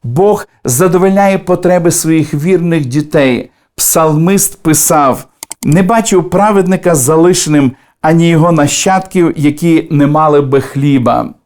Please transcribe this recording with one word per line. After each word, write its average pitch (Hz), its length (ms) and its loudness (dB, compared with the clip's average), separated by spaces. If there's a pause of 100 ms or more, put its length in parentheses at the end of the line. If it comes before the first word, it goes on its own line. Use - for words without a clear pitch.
Бог 190 420 0 (180)
задовольняє 185 720 0
потреби 180 520 0
своїх 160 440 -2
вірних 165 520 -2
дітей. 139 640 -2 (260)
Псалмист 165 880 0
писав: 143 640 0 (380)
«Не 160 180 2
бачив 196 480 0
праведника 185 640 0
залишеним, 151 800 2 (280)
ані 165 280 2
його 165 240 2
нащадків, 165 840 0
які 156 540 0
не 143 160 2
мали 151 340 2
би 135 200 0
хліба». 123 680 0 (180)